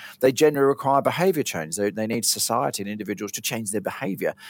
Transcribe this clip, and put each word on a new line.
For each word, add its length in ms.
They 120
generally 360
require 340
behaviour 400
change. 340
They, 140
they 160
need 180
society 580
and 80
individuals 420
to 100
change 300
their 100
behaviour, 520